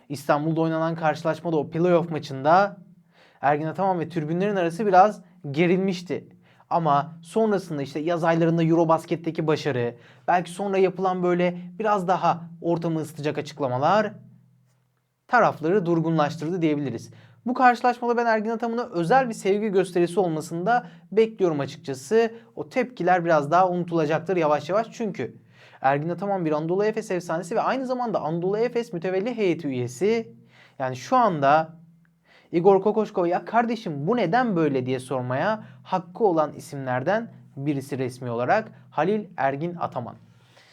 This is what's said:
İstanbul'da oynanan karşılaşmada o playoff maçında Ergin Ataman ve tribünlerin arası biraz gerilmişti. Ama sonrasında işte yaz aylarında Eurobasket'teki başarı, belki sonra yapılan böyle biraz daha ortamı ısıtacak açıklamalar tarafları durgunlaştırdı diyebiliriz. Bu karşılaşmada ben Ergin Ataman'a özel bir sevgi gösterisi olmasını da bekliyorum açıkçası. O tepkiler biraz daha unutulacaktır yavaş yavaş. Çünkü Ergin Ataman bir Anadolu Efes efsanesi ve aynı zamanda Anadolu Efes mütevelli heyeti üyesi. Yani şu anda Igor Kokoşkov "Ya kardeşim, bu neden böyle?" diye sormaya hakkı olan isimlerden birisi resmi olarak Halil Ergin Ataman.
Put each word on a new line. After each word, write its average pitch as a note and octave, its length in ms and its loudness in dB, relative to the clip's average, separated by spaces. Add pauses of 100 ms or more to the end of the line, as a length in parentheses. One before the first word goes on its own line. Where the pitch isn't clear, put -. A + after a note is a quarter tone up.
İstanbul'da D3+ 520 0
oynanan D#3+ 340 0
karşılaşmada D#3+ 600 -2
o D3 120 -2
playoff E3 400 2
maçında D#3 680 2 (640)
Ergin D3 240 2
Ataman F3 340 -2
ve D#3+ 100 -4
tribünlerin E3+ 460 -2
arası F3 300 -2
biraz G3+ 360 6 (300)
gerilmişti. F3+ 760 0 (420)
Ama D3 520 0
sonrasında G3+ 600 -2
işte C#3+ 180 -6
yaz E3 240 -2
aylarında E3 400 2
Eurobasket'teki E3 840 0
başarı, B2 480 0 (320)
belki F3 240 0
sonra G3 260 -4
yapılan F#3 460 2
böyle F3 340 0 (220)
biraz G#3 280 0
daha F3+ 340 2 (200)
ortamı E3 380 0
ısıtacak D3 380 -6
açıklamalar D3 760 0 (1120)
tarafları F3 580 2
durgunlaştırdı E3 760 0
diyebiliriz. D3 500 -2 (340)
Bu B3 80 -2
karşılaşmada A#3+ 640 2
ben A#3+ 80 0
Ergin A3 240 2
Ataman'a A#3 400 -4
özel A3+ 400 2
bir A3 40 -6
sevgi G#3 360 0
gösterisi F3+ 500 2
olmasını E3+ 460 -2
da A#3+ 220 2 (240)
bekliyorum F#3+ 480 2
açıkçası. C#3 720 -2 (240)
O - 140 -10
tepkiler F3+ 560 0
biraz D3+ 260 2
daha F3+ 180 6
unutulacaktır E3+ 680 -2
yavaş D3 320 0
yavaş. A3 220 0
Çünkü F3 460 -8 (440)
Ergin C#3+ 280 0
Ataman F#3 360 -4
bir D#3 60 0
Anadolu E3 340 0
Efes A3 260 -4
efsanesi F3 440 -4
ve G#3 60 2
aynı A#3 240 -2
zamanda B3 360 -2
Anadolu E3+ 360 -2
Efes A#3 360 -2
mütevelli F#3+ 440 -4
heyeti E3 300 0
üyesi. F3+ 640 -2 (460)
Yani C3 160 -4
şu B2+ 200 -2
anda D#3+ 540 4 (800)
Igor F#3+ 300 6
Kokoşkov G#3 440 0
"Ya F3 200 -2
kardeşim, G#3 600 -2
bu A#3 100 2
neden A3+ 380 2
böyle?" C#3+ 300 2
diye B2+ 140 -2
sormaya C3+ 640 -4 (200)
hakkı - 400 -4
olan D#3 300 2
isimlerden C#3 800 -4 (260)
birisi C#3 400 -4
resmi B2+ 320 -6
olarak C3+ 420 0 (200)
Halil G3+ 340 -2 (120)
Ergin C#3 380 -2
Ataman. A#2+ 400 -8 (580)